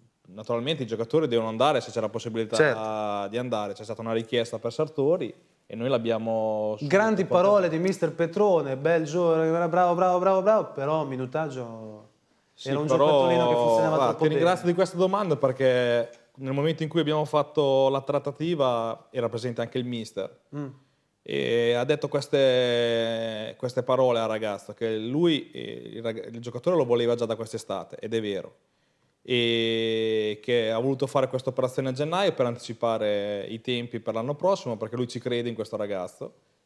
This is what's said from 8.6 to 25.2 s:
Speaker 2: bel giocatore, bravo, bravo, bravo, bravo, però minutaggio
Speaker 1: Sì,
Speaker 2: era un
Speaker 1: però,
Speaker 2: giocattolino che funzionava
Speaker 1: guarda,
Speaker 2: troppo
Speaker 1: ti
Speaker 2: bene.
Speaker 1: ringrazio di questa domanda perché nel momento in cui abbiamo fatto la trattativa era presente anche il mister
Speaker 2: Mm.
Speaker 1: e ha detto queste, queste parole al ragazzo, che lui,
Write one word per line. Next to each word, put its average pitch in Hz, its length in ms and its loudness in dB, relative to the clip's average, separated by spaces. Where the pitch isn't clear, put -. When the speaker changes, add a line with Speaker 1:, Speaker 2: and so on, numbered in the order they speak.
Speaker 2:
bel 160 260 2
giocatore, 165 640 2
bravo, 175 280 4
bravo, 180 240 4
bravo, 190 220 4
bravo, 196 320 2
però 151 320 -2
minutaggio 127 1040 -8
Speaker 1:
Sì, - 160 -10
Speaker 2:
era 139 100 0
un 151 80 -2
Speaker 1:
però, 131 100 4
Speaker 2:
giocattolino 127 420 4
che 120 60 4
funzionava 117 320 4
Speaker 1:
guarda, 156 180 2
Speaker 2:
troppo 113 180 0
Speaker 1:
ti 156 60 4
Speaker 2:
bene. 151 100 2
Speaker 1:
ringrazio 175 280 2
di 175 60 4
questa 180 240 0
domanda 190 380 2
perché 123 760 2
nel 135 180 -6
momento 160 300 0
in 151 60 -4
cui 165 100 0
abbiamo 151 260 0
fatto 139 640 2
la 135 120 0
trattativa 135 1120 -2
era 120 180 0
presente 120 320 -4
anche 117 160 -6
il 123 80 -2
mister 110 500 -8
Speaker 2:
Mm. 147 120 -8
Speaker 1:
e 117 520 0
ha 120 120 0
detto 147 220 0
queste, 117 1500 0
queste 123 260 -4
parole 127 360 4
al 113 80 0
ragazzo, 107 460 -4
che 113 240 -2
lui, 143 540 0